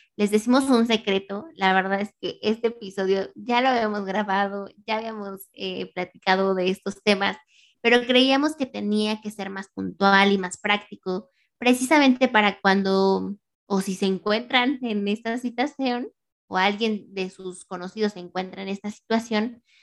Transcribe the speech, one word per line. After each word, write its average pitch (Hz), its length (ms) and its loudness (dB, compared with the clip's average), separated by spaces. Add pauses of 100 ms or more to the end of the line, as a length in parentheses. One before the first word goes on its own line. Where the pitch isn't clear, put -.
(180)
Les 208 140 0
decimos 247 340 2
un 240 220 4
secreto. 202 580 -2 (100)
La 185 180 2
verdad 190 280 0
es 208 100 -6 (100)
que - 200 -8
este 220 260 0
episodio 196 680 -2
ya 240 260 -2
lo 262 80 2
habíamos 214 360 -2
grabado, 196 640 -2 (160)
ya 220 120 -4
habíamos, 208 560 -10
eh, 185 400 -8
platicado 190 600 0
de 185 140 0
estos 190 340 -6
temas, 196 340 0 (440)
pero 240 240 4
creíamos 269 500 2
que 285 100 -4
tenía 214 560 -2
que 214 100 -10
ser 196 180 -10
más 196 240 -12
puntual 196 580 4
y 202 60 2
más 185 200 -6
práctico, 202 720 -6 (280)
precisamente 254 720 4
para 208 340 2
cuando, 190 760 2 (320)
o 196 140 0
si 190 140 -4
se 196 100 -2
encuentran 240 800 0
en 208 240 -2
esta 208 300 -4
situación, 247 720 -4 (380)
o 190 100 -6
alguien 208 560 -2
de 190 180 -6
sus 185 340 -14
conocidos 190 480 -6
se 180 60 -14
encuentra 185 420 -8
en 196 80 -10
esta 202 220 -8
situación, 226 720 -4 (200)